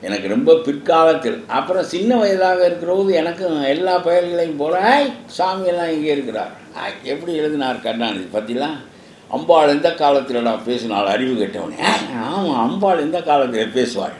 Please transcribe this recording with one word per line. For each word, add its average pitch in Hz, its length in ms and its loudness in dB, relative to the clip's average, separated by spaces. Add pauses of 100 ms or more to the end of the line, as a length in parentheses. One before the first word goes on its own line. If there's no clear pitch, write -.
எனக்கு 95 280 -4
ரொம்ப 143 280 6
பிற்காலத்தில், 156 880 2
அப்புறம் 156 380 -2
சின்ன 214 320 0
வயதாக 185 500 2
இருக்கிற 175 280 0
போது 196 200 2
எனக்கு 170 300 -2 (180)
எல்லா 170 320 2 (120)
பயல்களையும் 170 500 0
போல, 151 180 0 (140)
"ஆய், 277 220 4 (280)
சாமியெல்லாம் 175 560 0
இங்கே 151 180 0
இருக்கிறார்." 117 400 -4 (220)
ஆய், - 280 -10
எப்படி 165 320 -6
எழுதினார் 147 480 -2
கருணாநிதி 113 500 -4
பார்த்தீங்களா? 117 380 -4 (600)
"அம்பாள் 156 380 4
எந்த 151 220 2
காலத்திலடா 131 760 0
பேசினாள் 113 420 -2
அறிவு 123 280 0
கெட்டவனே?" 98 460 -6
ஆய், 196 260 0 (180)
ஆமாம், 156 360 -2 (100)
அம்பாள் 190 300 2
எந்த 160 220 -2
காலத்தில் 123 520 0
பேசுவாள் 117 460 -2